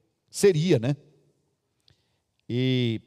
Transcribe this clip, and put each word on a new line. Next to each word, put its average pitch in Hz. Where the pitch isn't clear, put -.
Seria, 170
né? 127
E 123